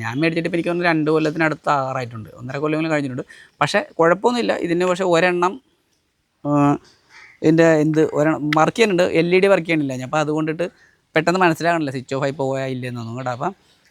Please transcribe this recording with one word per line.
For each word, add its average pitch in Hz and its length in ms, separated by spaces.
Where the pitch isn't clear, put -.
ഞാൻ 117 180
മേടിച്ചിട്ട് 165 260
ഇപ്പോൾ 175 100
എനിക്ക് 170 140
തോന്നുന്നു 175 200
രണ്ട് 156 220
കൊല്ലത്തിനടുത്ത് 156 640
ആറായിട്ടുണ്ട്, 131 520
ഒന്നര 127 240
കൊല്ലമെങ്കിലും 156 300
കഴിഞ്ഞിട്ടുണ്ട്. 139 300
പക്ഷേ 202 180
കുഴപ്പമൊന്നുമില്ല. 190 540
ഇതിന് 175 240
പക്ഷേ 180 240
ഒരെണ്ണം, 180 400
ആ, - 20
ഇതിൻ്റെ 160 240
എന്ത് 156 160
ഒരെണ്ണം 147 260
വർക്ക് 160 180
ചെയ്യുന്നുണ്ട്, 190 280
എൽ 170 160
ഇ - 60
ഡി 196 100
വർക്ക് 170 160
ചെയ്യണില്ല. 147 320
ഞാൻ 127 80
അപ്പോൾ 151 160
അതുകൊണ്ടിട്ട് 156 400
പെട്ടെന്ന് 170 280
മനസ്സിലാകണില്ല 160 520
സ്വിച്ച് 131 220
ഓഫ് 135 100
ആയി 139 140
പോയാൽ 135 340
ഇല്ലെന്നൊന്നും 120 440
കേട്ടോ. 127 180
അപ്പം 160 160